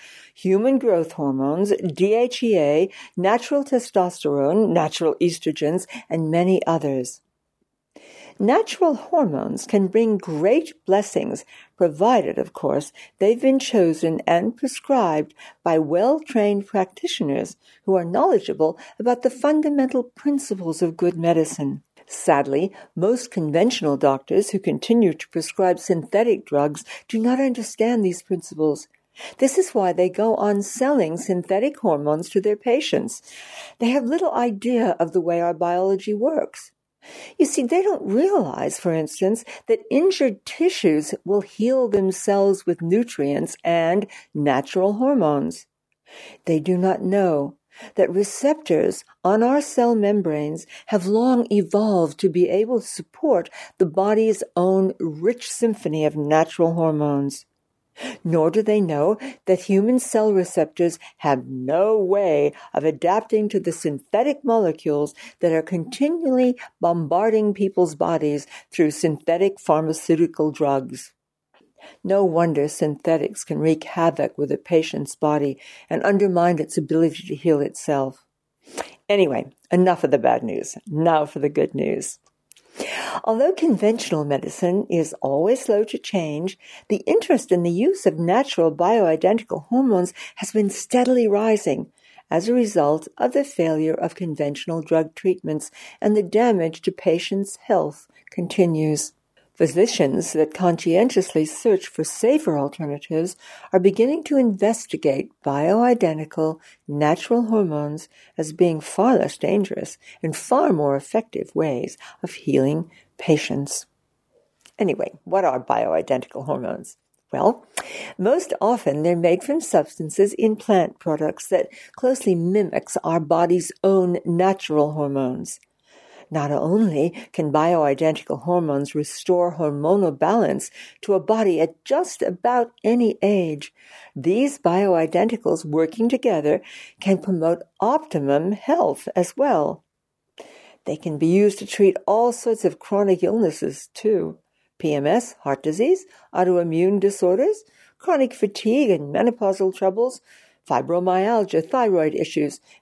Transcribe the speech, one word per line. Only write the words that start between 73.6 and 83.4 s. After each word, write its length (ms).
havoc 540
with 160
a 40
patient's 580
body 440
and 140
undermine 560
its 180
ability 500
to 80
heal 240
itself. 640
Anyway, 420
enough 360
of 60
the 60
bad 260
news. 340
Now 380
for 140
the 100
good 260
news. 440
Although 260